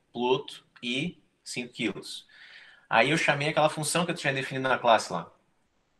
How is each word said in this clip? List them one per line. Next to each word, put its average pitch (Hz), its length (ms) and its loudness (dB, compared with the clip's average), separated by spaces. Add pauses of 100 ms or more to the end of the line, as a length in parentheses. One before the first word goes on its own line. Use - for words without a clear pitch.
(120)
Pluto 127 540 -2 (180)
e 131 400 -6 (200)
cinco 120 280 -10
quilos. - 560 -8 (600)
Aí 123 220 4
eu 160 60 2
chamei 147 320 0
aquela 156 200 4
função 156 340 -2
que 175 80 -4
eu 160 40 -2
tinha 143 180 -2
definido 131 340 -4
na 123 100 2
classe 110 360 4
lá. 85 180 -6 (680)